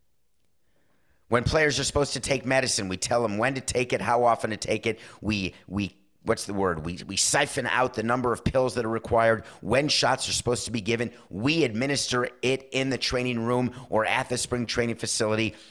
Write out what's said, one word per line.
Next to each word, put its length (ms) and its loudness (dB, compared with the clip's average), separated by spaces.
When 160 2
players 360 2
are 40 -2
supposed 280 0
to 80 -4
take 240 -2
medicine, 440 0
we 100 -4
tell 240 0
them 160 0
when 160 0
to 80 -6
take 320 0
it, 80 -2
how 220 2
often 260 2
to 80 -6
take 280 -4
it. 140 -2
We, 320 -2
we, 300 -4
what's 220 -2
the 100 -8
word? 300 0
We, 220 -6
we 100 -8
siphon 500 0
out 280 2
the 80 -2
number 300 2
of 120 -4
pills 300 2
that 100 0
are 60 -2
required, 540 2
when 280 2
shots 400 2
are 40 -4
supposed 340 0
to 40 -10
be 120 -4
given. 280 0
We 340 2
administer 640 0
it 280 0
in 200 0
the 80 0
training 460 -2
room 280 0
or 160 2
at 240 0
the 100 -2
spring 280 -2
training 300 -2
facility. 580 0